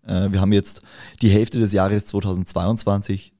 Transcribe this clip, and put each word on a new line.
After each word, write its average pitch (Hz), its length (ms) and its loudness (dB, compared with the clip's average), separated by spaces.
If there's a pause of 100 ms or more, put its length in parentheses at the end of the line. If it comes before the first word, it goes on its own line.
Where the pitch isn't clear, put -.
Äh, 98 240 -2
wir 98 120 2
haben 98 100 2
jetzt - 300 0 (400)
die 110 80 6
Hälfte 110 280 2
des 107 140 0
Jahres 101 320 0
zweitausendzweiundzwanzig 98 1400 -4